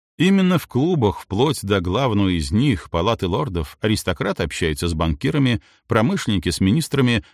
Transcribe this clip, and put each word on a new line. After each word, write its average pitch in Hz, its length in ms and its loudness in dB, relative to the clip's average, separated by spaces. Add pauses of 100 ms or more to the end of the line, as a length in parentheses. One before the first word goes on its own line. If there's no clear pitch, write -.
(160)
Именно 185 400 4
в - 120 -4
клубах, 131 520 0
вплоть 127 420 -2
до 101 180 0
главного 101 480 0
из 82 240 -2
них, 113 380 0
Палаты 98 360 0
лордов, 90 540 -4
аристократы 110 640 -2
общаются 80 420 -2
с 85 80 0
банкирами, 117 680 0 (280)
промышленники 110 600 0
с - 120 -2
министрами, 123 720 2